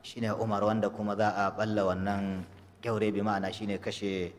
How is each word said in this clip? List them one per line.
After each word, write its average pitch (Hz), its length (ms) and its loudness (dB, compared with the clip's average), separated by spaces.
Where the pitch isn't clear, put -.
shine 113 320 -4
Umar, 107 320 0
wanda 107 240 2
kuma 104 240 -2
za 104 160 4
a 98 160 2
balla 104 400 2
wannan 95 560 0
kyaure, 107 240 2
bi 101 160 0
ma'ana 98 240 0
shine 101 320 -4
kashe 95 580 -4